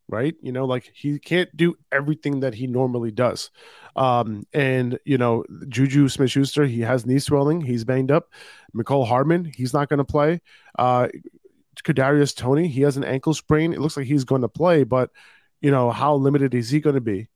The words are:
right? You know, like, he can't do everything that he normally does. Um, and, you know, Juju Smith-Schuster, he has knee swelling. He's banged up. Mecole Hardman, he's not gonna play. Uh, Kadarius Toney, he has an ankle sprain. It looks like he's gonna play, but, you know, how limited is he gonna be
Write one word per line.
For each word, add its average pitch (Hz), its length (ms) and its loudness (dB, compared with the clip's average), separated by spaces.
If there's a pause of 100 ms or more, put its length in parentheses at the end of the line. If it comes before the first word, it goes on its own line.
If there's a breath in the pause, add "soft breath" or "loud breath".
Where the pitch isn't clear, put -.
right? 135 320 -4
You 127 120 -10
know, 127 120 -4
like, 127 300 -4
he 147 240 -6
can't 175 380 -4
do 170 200 2 (140)
everything 143 500 -2
that 131 140 -2
he 127 140 -8
normally 120 420 -2
does. 107 400 -2 (460 loud breath)
Um, 120 580 0
and, 131 500 0
you 135 140 2
know, 117 260 2 (240)
Juju 135 400 2
Smith-Schuster, 139 580 0
he 117 160 -2
has 117 220 0
knee 127 140 2
swelling. 147 420 0
He's 120 240 -4
banged 131 280 0
up. 170 180 0 (440 loud breath)
Mecole 123 320 0
Hardman, 147 400 2
he's 127 280 -6
not 143 140 0
gonna 143 160 0
play. 151 360 0 (380 soft breath)
Uh, 123 300 2 (760)
Kadarius 143 520 2
Toney, 143 320 0
he 135 140 -2
has 139 140 2
an 135 80 -4
ankle 135 300 -2
sprain. 156 380 0
It - 80 -6
looks 151 160 -4
like 135 100 -6
he's 135 180 0
gonna 123 240 0
play, 156 360 2
but, 127 260 0 (500 soft breath)
you 143 100 2
know, 123 200 4
how 135 240 0
limited 139 400 2
is 117 160 -2
he 151 100 2
gonna 139 200 0
be 110 360 -4